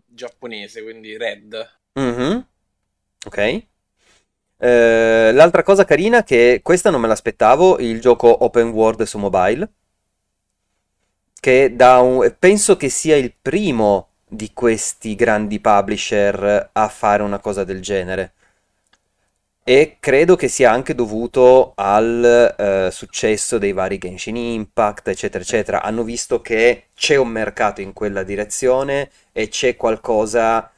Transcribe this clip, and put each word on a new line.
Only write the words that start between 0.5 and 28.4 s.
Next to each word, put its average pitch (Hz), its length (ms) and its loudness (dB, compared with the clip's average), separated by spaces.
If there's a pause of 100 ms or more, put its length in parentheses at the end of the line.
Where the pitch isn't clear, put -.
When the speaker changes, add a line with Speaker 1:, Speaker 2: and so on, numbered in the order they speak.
Speaker 1:
quindi 110 340 -18
Red. 107 640 -12 (160)
Speaker 2:
Mhm. 135 520 -4 (800)
Ok. - 120 -10 (1200)
Eh, 113 680 4
l'altra 165 300 4
cosa 196 220 4
carina, 202 380 2
che 120 400 4
questa 180 280 0
non 143 100 -2
me 113 80 -2
l'aspettavo, 117 720 2
il 113 220 -6
gioco 117 440 4
open 117 260 0
world 110 340 0
su - 140 -8
mobile, 101 540 -2 (1700)
che 127 340 2
da 127 260 6
un, 127 380 2
penso 202 380 4
che 143 120 -6
sia 156 280 0
il 127 240 -2
primo 120 680 -2 (180)
di 107 260 -14
questi 110 640 -4
grandi 107 440 -2
publisher 101 1120 0
a 107 160 0
fare 104 340 0
una 101 180 -6
cosa 101 240 -6
del 95 180 -10
genere. 92 520 -6 (1300)
E 139 380 2
credo 160 360 2
che 139 120 -6
sia 120 240 2
anche 127 220 -4
dovuto 120 840 2
al, 117 840 2
eh, 98 320 -2
successo - 680 -6
dei 101 140 -2
vari 95 260 -6
Genshin 92 380 -12
Impact, 113 720 -6
eccetera, 98 360 -8
eccetera. 101 380 -4
Hanno 110 200 -6
visto 117 380 -6
che 117 540 0
c'è - 220 -2
un 131 120 0
mercato 110 520 -4
in 98 120 -14
quella 98 320 -8
direzione 127 840 -4 (220)